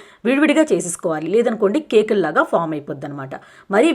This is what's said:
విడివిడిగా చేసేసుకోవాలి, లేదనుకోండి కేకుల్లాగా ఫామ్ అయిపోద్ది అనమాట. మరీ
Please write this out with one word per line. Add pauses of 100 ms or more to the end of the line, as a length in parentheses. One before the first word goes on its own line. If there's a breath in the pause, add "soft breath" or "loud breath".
(280 loud breath)
విడివిడిగా
చేసేసుకోవాలి,
లేదనుకోండి (120)
కేకుల్లాగా
ఫామ్
అయిపోద్ది
అనమాట. (400 soft breath)
మరీ